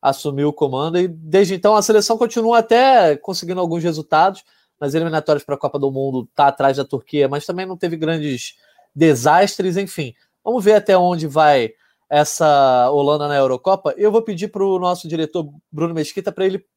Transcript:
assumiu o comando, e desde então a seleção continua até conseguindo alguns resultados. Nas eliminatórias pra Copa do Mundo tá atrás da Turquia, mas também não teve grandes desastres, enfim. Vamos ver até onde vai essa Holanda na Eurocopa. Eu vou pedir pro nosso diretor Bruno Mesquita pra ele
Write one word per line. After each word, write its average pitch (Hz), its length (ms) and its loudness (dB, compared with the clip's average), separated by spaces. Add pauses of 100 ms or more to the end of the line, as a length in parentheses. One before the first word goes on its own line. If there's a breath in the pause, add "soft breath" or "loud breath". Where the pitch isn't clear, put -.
assumiu 139 480 -2
o 143 40 -6
comando, 147 440 -2
e 185 100 0
desde 170 460 0
então 202 200 2
a 214 80 4
seleção 214 360 2
continua 233 400 0
até 226 580 4
conseguindo 180 460 -8
alguns 170 200 -4
resultados. 160 640 0 (360)
Nas 143 160 -4
eliminatórias 156 480 -2
pra 143 120 -6
Copa 143 220 -6
do 139 140 -2
Mundo 135 420 -6
tá 143 140 2
atrás 139 280 0
da 139 80 -4
Turquia, 139 460 -2
mas 147 160 -6
também 185 220 -8
não 185 100 -12
teve 170 180 -6
grandes 156 600 -6 (400 soft breath)
desastres, 165 800 2
enfim. 175 380 -8 (280)
Vamos 220 220 -2
ver 214 80 6
até 208 240 4
onde 175 300 0
vai 143 440 2 (380)
essa 143 800 2
Holanda 147 380 0
na 147 80 -4
Eurocopa. 139 600 0
Eu 208 160 0
vou 226 120 0
pedir 202 240 -8
pro 196 320 -2
nosso 180 280 -4
diretor 160 400 -6 (240)
Bruno 165 220 -4
Mesquita 165 380 -6
pra 190 160 -4
ele 190 180 -6 (120)